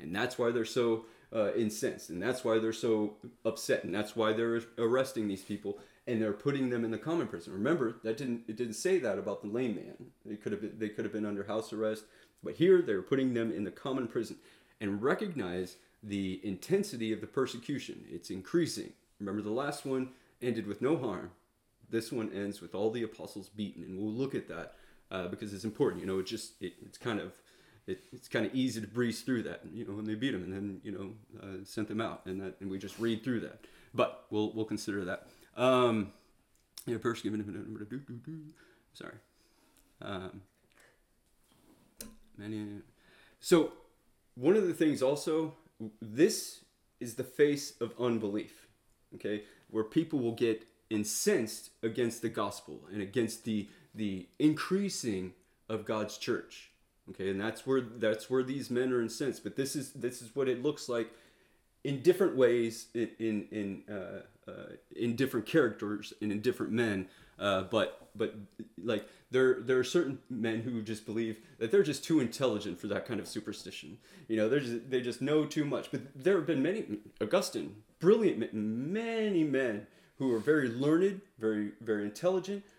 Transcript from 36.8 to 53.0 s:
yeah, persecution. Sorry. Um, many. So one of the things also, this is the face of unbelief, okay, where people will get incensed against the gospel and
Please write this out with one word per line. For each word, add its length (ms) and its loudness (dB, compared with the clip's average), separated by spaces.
yeah, 120 -2
persecution. 1500 -6
Sorry. 220 -14
Um, 400 -10
many. 300 -6
So 320 6
one 220 6
of 100 4
the 80 2
things 280 4
also, 520 2
this 580 2
is 140 -8
the 100 -4
face 560 4
of 180 -4
unbelief, 720 -2
okay, 300 -4
where 140 0
people 340 0
will 160 0
get 320 2
incensed 800 0
against 400 0
the 60 0
gospel 520 -4
and 120 -4